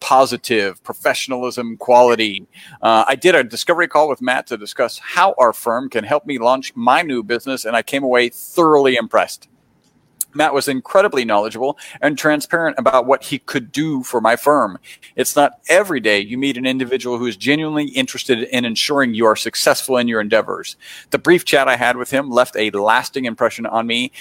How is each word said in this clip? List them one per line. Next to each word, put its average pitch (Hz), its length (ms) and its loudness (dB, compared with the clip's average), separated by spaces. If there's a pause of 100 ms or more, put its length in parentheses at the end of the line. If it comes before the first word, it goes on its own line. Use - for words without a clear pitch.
positive, 117 800 0
professionalism, 123 960 -6
quality. 117 680 2 (340)
Uh, 113 260 4
I 139 100 0
did 170 180 4
a 139 100 4
discovery 160 440 -2
call 151 200 2
with 127 140 -6
Matt 127 240 -2
to 117 100 -8
discuss 107 420 -6
how 190 380 0
our 117 160 4
firm 123 380 -4
can 110 140 -4
help 143 200 -2
me 143 140 -6
launch 127 360 0
my 123 280 2
new 135 200 -4
business, 120 440 -6
and 113 100 -2
I 113 60 2
came 139 200 -4
away 123 280 2
thoroughly 143 680 2
impressed. 110 520 -2 (840)
Matt 147 200 0
was 139 120 0
incredibly 139 600 0
knowledgeable 110 500 -2 (240)
and 147 160 0
transparent 151 640 -2
about 127 260 2
what 127 200 0
he 139 140 -6
could 127 320 -6
do 147 320 -2
for - 160 -4
my 113 160 4
firm. 120 440 2 (360)
It's - 220 -2
not 143 320 2
every 175 320 2
day 104 200 2
you 107 180 -8
meet 139 180 -2
an 123 80 -6
individual 123 540 -4
who 123 80 -4
is 110 100 -6
genuinely 147 520 -2
interested 127 560 -2
in 123 200 -2
ensuring 123 480 -2
you 113 140 0
are 107 100 4
successful - 640 -2
in 120 100 0
your 110 140 -2
endeavors. 104 540 -2 (340)
The - 80 0
brief 175 260 2
chat 139 240 2
I 127 80 2
had 123 220 0
with 123 140 -8
him 139 180 -2
left 123 260 2
a 107 140 0
lasting 110 560 0
impression 117 400 -2
on 113 200 -2
me, 117 240 -2 (100)